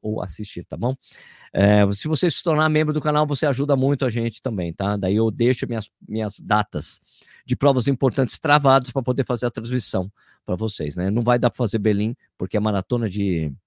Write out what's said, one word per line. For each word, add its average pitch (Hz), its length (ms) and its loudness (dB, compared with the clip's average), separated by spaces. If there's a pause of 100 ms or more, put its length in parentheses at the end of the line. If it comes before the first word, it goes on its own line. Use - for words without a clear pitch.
ou 107 180 -4
assistir, 92 460 -10
tá 78 100 -10
bom? 117 180 -2 (580)
É, 101 400 6
se 101 160 -4
você 160 220 2
se - 120 -4
tornar 156 260 2
membro 151 240 2
do 147 80 0
canal, 151 260 2
você 147 200 0
ajuda 139 280 2
muito 135 300 2
a 123 60 2
gente 117 320 -4
também, 95 300 -2
tá? 101 240 -2
Daí 98 180 0
eu 110 160 4
deixo 123 360 0
minhas, 113 220 -6 (180)
minhas 107 340 -6
datas 98 600 -2 (460)
de 127 80 -2
provas 131 320 2
importantes 135 520 0
travadas 139 520 2
pra 135 100 -2
poder 123 240 -2
fazer 123 220 -2
a 120 40 0
transmissão 113 600 -4 (320)
pra 92 120 -4
vocês, 87 380 -4
né? 90 160 -2
Não 117 120 0
vai 120 160 2
dar 120 100 2
pra - 80 -4
fazer 113 220 0
Berlim, 107 360 0 (220)
porque 92 200 -6
a 104 40 2
maratona 107 480 -2
de 90 420 -2 (160)